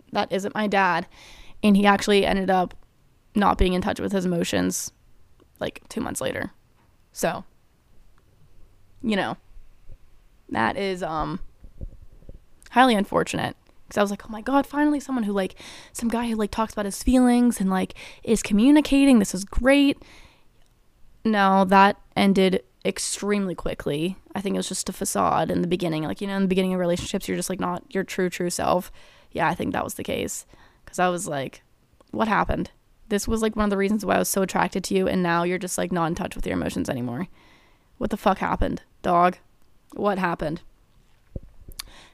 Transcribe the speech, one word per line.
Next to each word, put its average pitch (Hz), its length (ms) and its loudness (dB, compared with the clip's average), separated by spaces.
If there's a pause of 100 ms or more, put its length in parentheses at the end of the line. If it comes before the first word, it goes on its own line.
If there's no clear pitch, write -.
(120)
that 202 200 -2
isn't 202 220 -4
my 214 140 -2
dad. 185 400 0 (580)
And 202 120 8
he 202 80 4
actually 202 400 4
ended 190 240 0
up 185 240 2 (640)
not 202 220 2
being 185 140 4
in 180 100 0
touch 196 160 -2
with 190 140 -4
his 190 140 0
emotions, 180 640 -2 (720)
like, - 260 -8
two - 140 -8
months - 180 -8
later. - 320 -6 (640)
So, 156 320 -6 (1600)
you 214 140 -2
know, 139 220 -2 (1120)
that - 260 -2
is, 190 260 -6
um, 156 380 -6 (1300)
highly 247 240 6
unfortunate. - 600 -2 (320)
'Cause - 100 -8
I 214 40 4
was 202 100 0
like, - 140 -10
"Oh - 40 -18
my 214 120 -12
God, 269 240 0
finally 294 340 0
someone 262 240 -4
who, 208 80 -2
like, 196 240 -2 (380)
some 233 160 -4
guy 233 180 -2
who, 226 80 -2
like, 214 160 -2
talks 220 220 -4
about 208 100 -6
his 196 180 -8
feelings 247 600 4
and, 190 80 0
like, 190 240 -2 (300)
is 226 200 0
communicating. 277 760 6
This 196 140 0
is 190 120 -6
great." 277 520 4 (1300)
No, 196 400 4
that 196 340 6 (200)
ended 190 440 4 (220)
extremely 196 720 -4
quickly. 170 640 -4 (180)
I 190 60 -6
think 196 140 -4
it 185 40 -2
was 180 80 -4
just - 220 -8
a 185 40 -4
facade 185 560 0
in 175 120 -2
the 175 60 -2
beginning. 170 360 -2
Like, 190 160 -6
you 202 80 -6
know, 196 80 -4
in 196 60 0
the 190 80 2
beginning 185 240 0
of 185 80 -2
relationships, 180 480 -2
you're 180 80 -2
just, 175 120 -6
like, 190 120 -6
not 180 280 -6
your - 140 -4
true, 180 260 -2
true 175 200 -4
self. - 420 -2 (400)
Yeah, 165 160 0
I 165 80 0
think - 160 -6
that - 140 -4
was - 80 -8
the - 100 -10
case. - 420 -8 (400)
'Cause - 140 -12
I 180 80 2
was 180 200 -4
like, 139 360 -8 (480)
"What - 160 -2
happened? 180 440 -2 (360)
This 202 200 -2
was, 226 140 0
like, 220 140 0
one 214 80 0
of 208 60 2
the 202 80 0
reasons 196 280 0
why 190 100 2
I 190 40 4
was 185 100 0
so 196 120 0
attracted 185 440 -2
to 196 100 -2
you, 190 120 2
and 185 160 0
now 170 200 0
you're 180 140 -2
just, 180 200 -8
like, 180 140 -2
not 170 160 0
in 170 80 -2
touch - 200 -8
with - 100 -4
your 90 120 -4
emotions 85 320 -4
anymore. 123 400 -6 (680)
What - 120 -4
the 208 80 -6
fuck 190 220 0
happened, - 420 -2 (200)
dog? 180 360 2 (560)
What 202 260 -2
happened?" 170 420 -4 (1500)